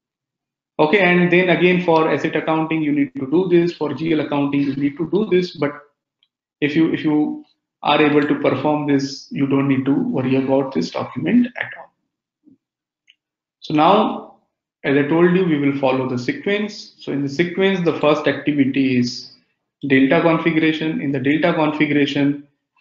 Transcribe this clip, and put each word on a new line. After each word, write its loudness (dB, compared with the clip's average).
Okay, 4
and 4
then 4
again 2
for 2
asset -2
accounting, -2
you 0
need -2
to -8
do 0
this. 2
For -6
G -2
L 0
accounting, -2
you -2
need -4
to -6
do 0
this. 0
But -4
if -2
you, 2
if -6
you -2
are 2
able 4
to 0
perform -2
this, -2
you -2
don't 0
need 0
to 2
worry -2
about 0
this -4
document 0
at -8
all. -20
So -10
now, 2
as 2
I 2
told 4
you, 2
we 0
will 0
follow 0
the -4
sequence. -6
So -12
in -4
the -4
sequence, -2
the 0
first 2
activity 0
is -4
delta 4
configuration. 0
In -4
the -2
delta 0
configuration, 0